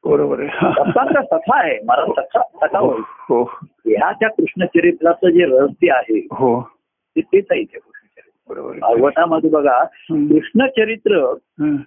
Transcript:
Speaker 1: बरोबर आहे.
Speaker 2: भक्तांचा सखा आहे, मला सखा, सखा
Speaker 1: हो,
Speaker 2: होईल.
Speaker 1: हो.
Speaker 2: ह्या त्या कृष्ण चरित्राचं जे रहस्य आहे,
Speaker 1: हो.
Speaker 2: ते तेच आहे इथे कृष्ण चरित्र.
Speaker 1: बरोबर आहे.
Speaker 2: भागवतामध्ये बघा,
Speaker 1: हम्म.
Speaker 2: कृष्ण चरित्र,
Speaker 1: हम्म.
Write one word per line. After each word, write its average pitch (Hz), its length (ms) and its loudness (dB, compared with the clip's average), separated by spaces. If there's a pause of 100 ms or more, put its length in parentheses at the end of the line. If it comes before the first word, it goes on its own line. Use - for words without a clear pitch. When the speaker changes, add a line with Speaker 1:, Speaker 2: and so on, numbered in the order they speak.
Speaker 1:
बरोबर 143 360 0
आहे. 143 80 -6 (140)
Speaker 2:
भक्तांचा 254 600 0
सखा 262 400 0
आहे, 131 220 -2
मला 131 220 0
सखा, 160 340 -4
सखा - 380 -4
Speaker 1:
हो, 202 80 0
Speaker 2:
होईल. 117 200 -2
Speaker 1:
हो. - 360 -4 (440)
Speaker 2:
ह्या 113 260 0
त्या 214 160 -2
कृष्ण 180 360 -4
चरित्राचं 170 640 2
जे 175 160 4
रहस्य 143 480 2
आहे, 113 380 -2
Speaker 1:
हो. 123 400 -2 (460)
Speaker 2:
ते 160 40 -2
तेच 190 300 2
आहे 151 100 0
इथे - 180 -12
कृष्ण - 420 -20
चरित्र. - 340 -20
Speaker 1:
बरोबर - 160 -12
आहे. - 100 -14
Speaker 2:
भागवतामध्ये 156 720 2
बघा, 143 320 2
Speaker 1:
हम्म. - 440 -4
Speaker 2:
कृष्ण 156 400 2
चरित्र, 220 500 -2 (440)
Speaker 1:
हम्म. 147 160 -2 (100)